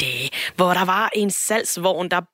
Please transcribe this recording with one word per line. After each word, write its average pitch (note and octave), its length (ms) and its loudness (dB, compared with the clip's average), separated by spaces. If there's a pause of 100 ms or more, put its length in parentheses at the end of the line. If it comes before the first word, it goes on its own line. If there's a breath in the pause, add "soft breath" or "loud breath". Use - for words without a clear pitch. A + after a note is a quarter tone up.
dage, C3 300 -4 (260 loud breath)
hvor F3+ 180 4
der F#3 100 2
var G3 320 2
en G3+ 140 2
salgsvogn, F3+ 760 0
der F3 120 2 (140)